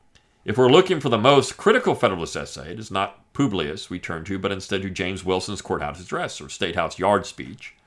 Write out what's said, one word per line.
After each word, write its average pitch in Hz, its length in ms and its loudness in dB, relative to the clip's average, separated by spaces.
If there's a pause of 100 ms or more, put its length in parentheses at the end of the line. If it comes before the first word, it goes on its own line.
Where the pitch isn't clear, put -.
(460)
If 104 100 -4
we're 127 160 8
looking 180 280 6
for 139 100 -2
the 117 80 4
most 131 400 4
critical 208 380 2
Federalist 90 400 0
essay, 76 380 -10
it 110 60 -12
is 107 120 -14
not - 420 -6
Publius 95 560 -2
we 92 80 -6
turn 85 280 -8
to, 95 120 -4
but 95 140 -2
instead 95 320 -4
to 95 80 -6
James 90 340 -6
Wilson's 92 380 -2
courthouse 73 360 -4
address 151 400 -8
or 71 80 -14
State 90 280 -4
House 82 240 -2
yard 98 260 4
speech. - 480 -14 (140)